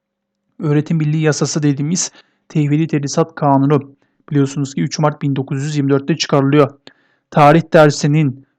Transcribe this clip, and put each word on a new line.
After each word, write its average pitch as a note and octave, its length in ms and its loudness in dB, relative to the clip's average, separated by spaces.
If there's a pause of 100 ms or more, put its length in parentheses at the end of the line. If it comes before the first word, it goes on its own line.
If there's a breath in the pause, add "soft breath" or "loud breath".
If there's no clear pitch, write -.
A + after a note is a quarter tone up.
(580)
Öğretim D3+ 420 -2
Birliği D#3 220 -2
Yasası D3+ 400 -2
dediğimiz D3 500 -4 (360 soft breath)
Tevhidi D3+ 380 0
Tedrisat D3+ 480 -4
Kanunu C#3 600 0 (360)
biliyorsunuz C#3 440 -2
ki E3+ 80 -4
üç - 160 -6
Mart D3+ 240 -2
bin C#3 140 -2
dokuz C3+ 280 -6
yüz D3+ 120 -6
yirmi C#3 140 0
dörtte C#3 260 0
çıkarılıyor. C#3+ 540 2 (600 soft breath)
Tarih D#3 320 4 (100)
dersinin D3 720 2 (120)